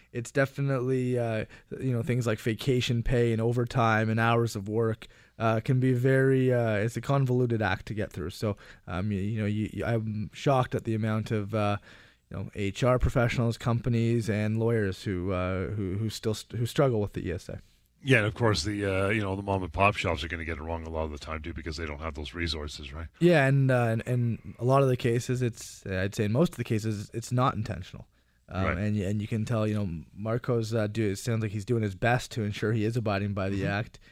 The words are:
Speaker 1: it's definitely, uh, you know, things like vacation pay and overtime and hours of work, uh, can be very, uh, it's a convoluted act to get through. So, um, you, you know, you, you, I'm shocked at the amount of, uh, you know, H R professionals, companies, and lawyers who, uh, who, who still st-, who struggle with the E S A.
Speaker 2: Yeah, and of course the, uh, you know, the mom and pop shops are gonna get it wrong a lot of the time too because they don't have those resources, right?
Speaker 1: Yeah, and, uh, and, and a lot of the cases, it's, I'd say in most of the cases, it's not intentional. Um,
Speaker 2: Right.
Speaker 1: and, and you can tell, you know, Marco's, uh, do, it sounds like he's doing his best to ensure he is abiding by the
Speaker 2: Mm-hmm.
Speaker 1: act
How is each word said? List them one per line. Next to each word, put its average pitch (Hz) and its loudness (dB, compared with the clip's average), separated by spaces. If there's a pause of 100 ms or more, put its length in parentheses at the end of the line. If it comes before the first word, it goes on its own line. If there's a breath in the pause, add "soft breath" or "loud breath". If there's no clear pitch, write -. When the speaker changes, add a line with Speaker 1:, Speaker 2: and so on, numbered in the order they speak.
(120)
Speaker 1:
it's 120 -6
definitely, 131 0
uh, 113 0 (340 loud breath)
you 131 0
know, 117 0
things 120 0
like 107 0
vacation 120 0
pay 120 4
and 110 0
overtime 113 2
and 110 2
hours 117 2
of 98 -8
work, 110 0 (320 soft breath)
uh, 110 2
can 127 2
be 131 4
very, 131 4
uh, 117 2
it's 107 0
a 117 -6
convoluted 123 2
act 95 -2
to 113 -6
get 101 -4
through. 87 -6
So, 104 -4 (300 loud breath)
um, 92 -4
you, 95 -2
you 110 -4
know, 104 -2
you, 104 -2
you, 92 -4
I'm 110 -2
shocked 131 2
at - -4
the 113 -2
amount 110 0
of, 107 -2
uh, 104 2 (520 loud breath)
you 95 -10
know, 98 -8
H 98 -4
R 123 4
professionals, 117 2
companies, 117 0
and 107 0
lawyers 113 0
who, 92 -2
uh, 92 -2
who, 98 -4
who 110 -2
still 110 -4
st-, - -10
who 120 -2
struggle 123 2
with 101 -4
the 92 -6
E 87 -2
S - -8
A. - -10 (440)
Speaker 2:
Yeah, 131 6
and 104 2
of 104 -2
course 110 2
the, 101 -4
uh, 98 0
you 110 2
know, 95 -2
the 101 -4
mom 98 0
and 85 -6
pop 101 4
shops 85 -2
are 80 -6
gonna 82 -8
get 78 -6
it 71 -10
wrong 82 -6
a 80 -10
lot 80 -2
of 78 -4
the 73 -8
time 80 -8
too 82 -8
because 76 -8
they 82 -6
don't 73 -8
have 80 -6
those 76 -10
resources, 78 -6
right? 80 -10 (140)
Speaker 1:
Yeah, 165 6
and, 135 4
uh, 123 4
and, 113 0
and 120 -2
a 117 -4
lot 135 6
of 135 4
the 127 2
cases, 120 0
it's, - -6
I'd 98 -2
say 113 0
in 104 0
most 165 2
of - -16
the 120 -4
cases, 107 -2
it's 117 -8
not 127 2
intentional. 95 -8 (420)
Um, 95 -2
Speaker 2:
Right. 76 2
Speaker 1:
and, 104 0
and 101 -2
you 107 -6
can 113 -2
tell, 110 0
you 107 0
know, 104 -2 (260)
Marco's, 113 -2
uh, 107 2
do, 107 0
it 101 -4
sounds 113 -2
like 104 -2
he's 104 -4
doing 117 0
his 101 -2
best 120 0
to 113 -2
ensure 104 0
he 110 2
is 113 0
abiding 101 0
by 98 -2
the 98 -2
Speaker 2:
Mm-hmm. 98 0
Speaker 1:
act 101 -4 (140 soft breath)